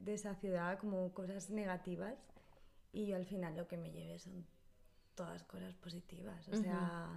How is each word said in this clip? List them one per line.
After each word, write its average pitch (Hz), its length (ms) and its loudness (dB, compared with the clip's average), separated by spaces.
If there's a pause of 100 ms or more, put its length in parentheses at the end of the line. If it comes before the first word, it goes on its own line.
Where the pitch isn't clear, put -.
de 208 140 2
esa 202 220 0
ciudad, 185 420 4
como 185 340 2
cosas 190 380 -2
negativas, 185 680 0 (760)
y 208 140 2
yo 196 100 4
al 185 100 4
final 180 300 0
lo 175 100 0
que 175 100 -4
me 165 140 -2
llevé 165 280 -6
son 180 280 -8 (680)
todas 170 280 -4
cosas 185 320 -8
positivas. 175 760 -8
O 196 80 0
sea, 175 600 4